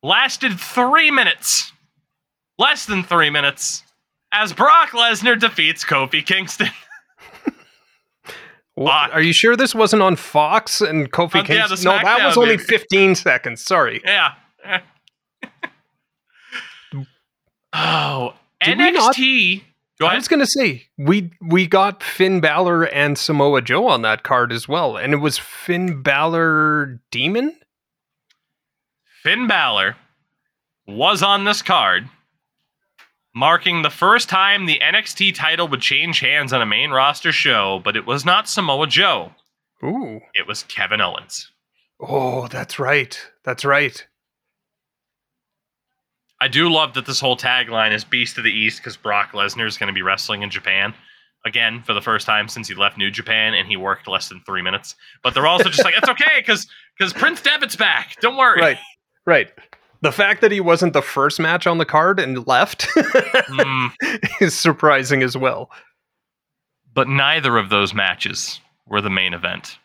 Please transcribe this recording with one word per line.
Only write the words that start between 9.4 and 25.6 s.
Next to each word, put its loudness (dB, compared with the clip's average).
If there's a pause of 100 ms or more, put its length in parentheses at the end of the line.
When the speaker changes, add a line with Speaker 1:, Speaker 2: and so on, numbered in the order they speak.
Speaker 2:
this 0
wasn't 4
on 4
Fox 0
and -2
Kofi -2
Speaker 1:
Uh, 4 (140)
yeah, 2
Speaker 2:
Kingston? -2
Speaker 1:
the -4
Speaker 2:
No, 4 (140)
that 4
Speaker 1:
SmackDown, 2
Speaker 2:
was 4
only 4
Speaker 1:
baby. -6
Speaker 2:
fifteen 2
seconds. -2
Sorry. 0
Speaker 1:
Yeah. 0 (280)
<laughs> -6 (3000)
Oh, -2 (280)
Speaker 2:
Did 2
we 4
not -2
Speaker 1:
N 0 (140)
X 2
T. 0 (340)
Go 2
Speaker 2:
I 4
Speaker 1:
ahead. 0
Speaker 2:
was -8
gonna 4
say, -2 (100)
we, 0 (120)
we 2
got 2
Finn 0
Balor 2
and 0
Samoa 2
Joe 0
on 2
that 0
card 0
as -6
well, -2
and -4
it 2
was -2
Finn -6